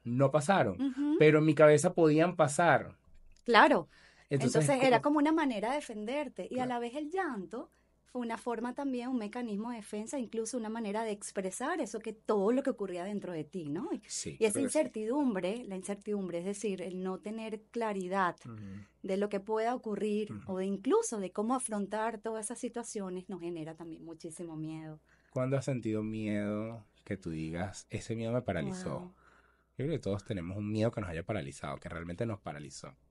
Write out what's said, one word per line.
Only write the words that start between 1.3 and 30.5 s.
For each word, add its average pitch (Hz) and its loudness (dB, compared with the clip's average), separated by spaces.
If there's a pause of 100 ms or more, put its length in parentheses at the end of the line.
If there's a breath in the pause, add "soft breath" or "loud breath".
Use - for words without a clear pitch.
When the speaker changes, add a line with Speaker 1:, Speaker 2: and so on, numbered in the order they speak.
Speaker 1:
en 156 4
mi 156 6
cabeza 151 10
podían 160 6
pasar. 147 4 (460)
Speaker 2:
Claro. 233 8 (400 soft breath)
Speaker 1:
Entonces, - 2
Speaker 2:
Entonces, 262 4
era 247 6
Speaker 1:
como - -
Speaker 2:
como 294 4
una 302 4
manera 247 0
de 277 0
defenderte, 247 -6
y 247 -4
a 254 0
Speaker 1:
Claro. 254 -2
Speaker 2:
la 240 -2
vez 240 -6
el 302 -6
llanto 269 -4 (340)
fue 254 -8
una 226 -4
forma 240 -4
también, 254 -4
un 254 0
mecanismo 220 -4
de 240 -8
defensa, 220 -8
incluso 226 -4
una 220 -4
manera 220 -4
de 220 -2
expresar 214 -4
eso 214 -6
que, 214 -10
todo 214 2
lo 262 2
que 269 0
ocurría 175 -6
dentro 196 -6
de 156 -4
ti, 156 -8
¿no? 202 -4
Y, - -6
Speaker 1:
Sí, - -8
Speaker 2:
y 220 2
esa 214 2
Speaker 1:
creo 269 2
que 247 0
sí. 311 0
Speaker 2:
incertidumbre, 226 0
la 196 -8
incertidumbre, 196 -4
es 175 -6
decir, 202 -4
el 185 -6
no 185 -4
tener 220 -8 (100)
claridad 196 0 (100)
Speaker 1:
Ujú. 101 -12 (180)
Speaker 2:
de 190 -2
lo 208 0
que 202 -2
pueda 220 -2
ocurrir 214 -2
Speaker 1:
Ujú. 202 -10
Speaker 2:
o 185 -4
de 190 0
incluso 220 2
de 185 -6
cómo 226 0
afrontar 214 -4
todas 220 -6
esas 240 -8
situaciones 196 -6
nos 180 -8
genera 160 -8
también 165 -14
muchísimo 165 -12
miedo. 156 -8 (300 soft breath)
Speaker 1:
¿Cuándo 131 0
has 135 -4
sentido 110 -2
miedo 107 -4 (180)
que 98 -6
tú - -8
digas, 82 -6
"Ese - -6
miedo 113 -4
me 123 0
paralizó"? 85 -4
Speaker 2:
Wow. 180 -16 (640 soft breath)
Speaker 1:
Yo 127 -4
creo 165 -2
que 131 -2
todos 98 -4
tenemos 92 -6